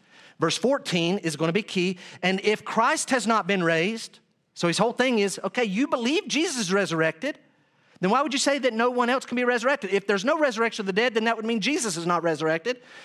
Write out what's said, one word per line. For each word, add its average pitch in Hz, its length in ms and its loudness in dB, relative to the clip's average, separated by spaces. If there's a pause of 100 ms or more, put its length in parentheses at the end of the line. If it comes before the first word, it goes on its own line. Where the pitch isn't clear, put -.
(400)
Verse 160 160 2
fourteen 185 600 0
is 165 180 -4
gonna 160 160 0
be 208 100 0
key. 185 360 -2 (240)
"And 190 200 2
if 208 220 0
Christ 254 460 0
has 247 160 0
not 214 200 2
been 190 160 0
raised," 170 580 -2 (340)
so - 120 -2
his 165 120 0
whole 220 160 2
thing 247 240 2
is, 202 260 0
okay, 240 200 -2
you 220 240 0
believe 302 380 0
Jesus 302 300 -2
is 190 160 -2
resurrected, 165 680 0 (600)
then 180 80 0
why 247 140 4
would 294 100 -2
you 269 60 -2
say 285 220 2
that 247 120 2
no 226 160 2
one 247 220 0
else 254 160 0
can 247 100 -6
be 247 80 0
resurrected? 247 460 0
If 196 160 0
there's 196 180 0
no 302 140 2
resurrection 226 460 0
of - 20 -4
the 190 80 -2
dead, 233 180 2
then 220 120 0
that 233 120 2
would 220 80 -8
mean 226 160 -2
Jesus 214 380 -2
is 165 80 -6
not 175 160 2
resurrected. 165 580 0 (240)